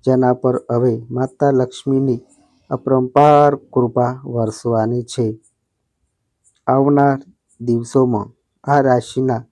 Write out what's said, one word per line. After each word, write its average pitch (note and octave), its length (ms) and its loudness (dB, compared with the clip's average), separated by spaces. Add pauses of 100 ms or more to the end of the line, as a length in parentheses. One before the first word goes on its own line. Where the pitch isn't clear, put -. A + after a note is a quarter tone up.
જેના B2+ 280 2
પર B2+ 220 -2 (140)
હવે A#2+ 240 0 (160)
માતા C3 420 -2
લક્ષ્મીની C3 720 -2 (440)
અપરંપાર C#3+ 800 4 (140)
કૃપા B2 480 -2 (100)
વરસવાની A#2 800 -4
છે. A#2 220 -4 (1400)
આવનાર C#3 520 2 (400)
દિવસોમાં A#2+ 720 -2 (300)
આ C#3+ 180 0
રાશિના B2 720 -2